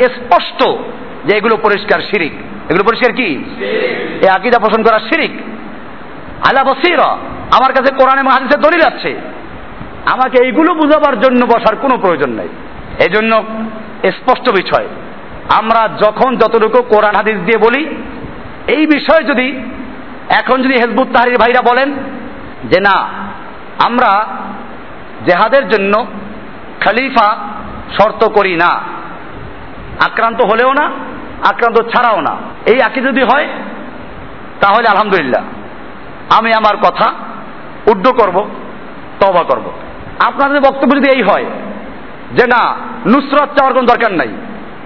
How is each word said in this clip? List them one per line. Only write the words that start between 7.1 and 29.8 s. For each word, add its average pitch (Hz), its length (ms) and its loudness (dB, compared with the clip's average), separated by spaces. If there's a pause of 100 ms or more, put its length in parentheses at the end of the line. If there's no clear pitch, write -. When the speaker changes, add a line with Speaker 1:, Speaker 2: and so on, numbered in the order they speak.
Speaker 1:
আমার 254 200 4
কাছে 262 220 2
কোরআনে 269 260 4
এবং 269 120 2
হাদিসে 269 260 2
দলিল 330 280 4
আছে, - 260 -2 (960)
আমাকে 240 320 2
এইগুলো 262 360 4
বুঝাবার 302 460 4
জন্য 247 260 4
বসার 220 300 4
কোনো 262 220 0
প্রয়োজন 151 320 0
নাই। 98 180 -6 (500)
এজন্য 214 340 2 (800)
স্পষ্ট - 380 0
বিষয়, 135 360 2 (600)
আমরা 220 340 2 (160)
যখন 214 380 2
যতটুকু 220 460 4
কোরআন 208 320 4
হাদিস 208 240 0
দিয়ে 214 200 2
বলি, 240 240 2 (840)
এই 294 200 2
বিষয়ে 302 380 4
যদি 254 220 0 (800)
এখন 220 340 2
যদি 262 120 2
হেজবুত 240 380 2
তাহরির 247 260 4
ভাইরা 240 240 4
বলেন 247 260 4 (760)
যে 127 160 4
না, 196 160 4 (800)
আমরা 233 320 2 (1120)
জেহাদের 214 440 4
জন্য 196 260 2 (840)
খলিফা 240 500 2 (640)
শর্ত 208 360 2
করি 196 280 2
না, 165 140 4 (1300)